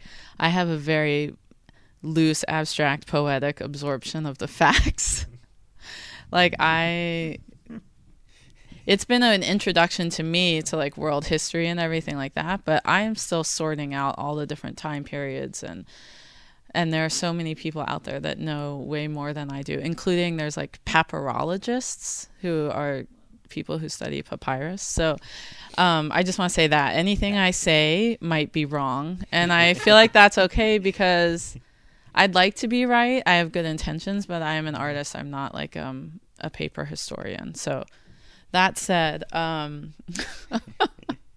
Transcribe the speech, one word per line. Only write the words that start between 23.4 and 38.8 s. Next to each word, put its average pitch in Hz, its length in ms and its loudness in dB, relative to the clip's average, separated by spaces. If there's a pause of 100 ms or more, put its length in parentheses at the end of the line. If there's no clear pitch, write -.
people - 300 -6
who 160 100 -8
study - 360 -8
papyrus. 147 580 -6
So, 160 340 0 (640)
um, 160 360 4
I 175 100 2
just 185 160 -2
wanna 180 100 2
say 165 180 4
that 143 280 4
anything 202 420 2
I 185 140 4
say 170 680 4
might 156 320 0
be 151 140 0
wrong, 143 640 -4
and 175 220 2
I 170 220 8
feel 214 200 6
like 220 160 6
that's 202 280 10
okay 214 400 4
because 180 760 2 (600)
I'd 190 200 6
like 185 220 6
to 247 100 -2
be 247 200 2
right. 240 400 2
I 180 80 6
have 170 160 2
good 170 140 -2
intentions, 160 600 -4
but 170 160 -6
I 156 140 -2
am 156 120 -4
an 151 80 -6
artist. 143 400 -6
I'm 143 140 -10
not, 139 240 -8
like, - 240 -10
um, 143 420 -10 (200)
a 160 100 -10
paper - 360 -8
historian. - 720 -10
So 139 300 -8 (640)
that 185 260 2
said, 160 460 0 (100)